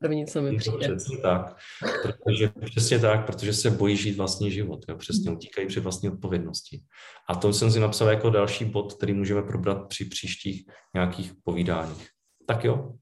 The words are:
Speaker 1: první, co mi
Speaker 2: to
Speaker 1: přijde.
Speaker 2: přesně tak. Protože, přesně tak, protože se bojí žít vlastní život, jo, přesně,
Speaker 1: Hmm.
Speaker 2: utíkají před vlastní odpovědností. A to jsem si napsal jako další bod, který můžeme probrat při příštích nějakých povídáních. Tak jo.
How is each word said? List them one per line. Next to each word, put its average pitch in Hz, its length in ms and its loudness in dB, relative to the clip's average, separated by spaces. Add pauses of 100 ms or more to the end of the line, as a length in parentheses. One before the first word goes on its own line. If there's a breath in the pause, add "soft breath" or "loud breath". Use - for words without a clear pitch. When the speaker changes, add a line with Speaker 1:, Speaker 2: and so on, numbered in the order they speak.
Speaker 1:
první, 151 240 0
co 151 160 -4
mi 139 100 0
Speaker 2:
to 113 60 0
Speaker 1:
přijde. 113 200 -2
Speaker 2:
přesně 113 400 -2
tak. 90 380 0 (480 loud breath)
Protože, 110 460 2 (160)
přesně 117 340 4
tak, 110 260 4
protože 104 280 -2
se 113 160 2
bojí 101 280 4
žít 98 200 -2
vlastní 98 340 -2
život, 95 280 -4 (100)
jo, 80 60 -6
přesně, - 340 -2
Speaker 1:
Hmm. 82 80 -4
Speaker 2:
utíkají 98 300 -6
před 92 160 -4
vlastní 92 260 -4
odpovědností. 87 760 -6 (460 loud breath)
A 87 60 2
to 101 180 2
jsem 113 180 4
si 113 80 6
napsal 107 300 4
jako 110 200 4
další 104 360 2
bod, 104 280 -4
který 101 200 -2
můžeme 98 300 0
probrat 98 440 -2
při - 180 -8
příštích 95 580 -8 (300 loud breath)
nějakých 90 380 0 (120)
povídáních. 82 640 -2 (380)
Tak 117 180 0
jo. 120 280 0 (100)